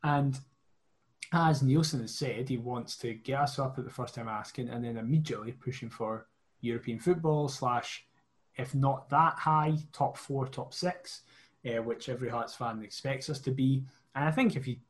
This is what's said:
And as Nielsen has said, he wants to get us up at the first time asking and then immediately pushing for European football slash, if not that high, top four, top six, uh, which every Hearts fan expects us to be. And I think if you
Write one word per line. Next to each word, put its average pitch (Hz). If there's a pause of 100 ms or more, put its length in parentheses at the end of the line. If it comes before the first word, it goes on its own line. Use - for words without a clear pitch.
And 143 (920)
as 160
Nielsen 139
has 110
said, 127
he 127
wants 120
to 117
get 131
us 143
up 135
at 123
the 117
first -
time 117
asking 110
and 117
then 117
immediately 117
pushing 123
for 110 (340)
European 117
football 156
slash, 123 (520)
if 127
not 135
that 156
high, 156 (120)
top -
four, 135
top -
six, - (440)
uh, 117
which 117
every 123
Hearts 117
fan 113
expects 131
us 147
to -
be. 135 (280)
And 139
I 160
think 208
if 131
you 120 (140)